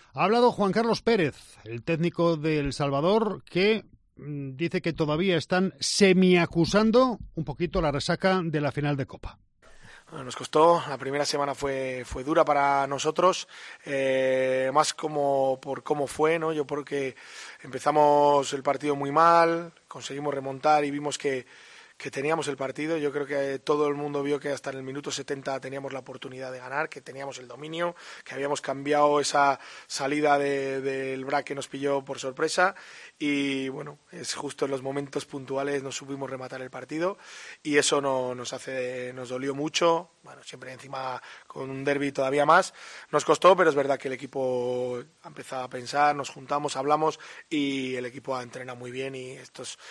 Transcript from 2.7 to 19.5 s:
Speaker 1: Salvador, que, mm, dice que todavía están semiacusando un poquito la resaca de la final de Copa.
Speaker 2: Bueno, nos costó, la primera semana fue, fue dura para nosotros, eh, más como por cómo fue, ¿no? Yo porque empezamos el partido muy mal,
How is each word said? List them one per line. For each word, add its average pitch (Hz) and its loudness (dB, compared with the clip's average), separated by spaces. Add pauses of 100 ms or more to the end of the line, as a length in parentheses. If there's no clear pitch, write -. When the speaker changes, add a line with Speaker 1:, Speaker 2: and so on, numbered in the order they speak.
Speaker 1:
Salvador, 160 0
que, 202 0 (300)
mm, 139 -8
dice 143 -2
que 165 -2
todavía 160 2
están 185 0
semiacusando 190 4 (160)
un 160 -6
poquito 170 -2
la 151 2
resaca 180 2
de 156 0
la 143 0
final 147 -2
de 131 -4
Copa. - -14 (720)
Speaker 2:
Bueno, 143 -14
nos 123 -12
costó, 160 4
la 135 -6
primera 135 -4
semana 143 -2
fue, 131 -4
fue 131 -8
dura 156 6
para 139 4
nosotros, 156 0 (380)
eh, 131 0
más 147 4
como 139 0
por 131 -8
cómo 147 0
fue, 160 2
¿no? 160 -2
Yo 151 -2
porque 139 -6 (460)
empezamos 147 4
el 135 -4
partido 143 0
muy 139 -4
mal, 170 6 (160)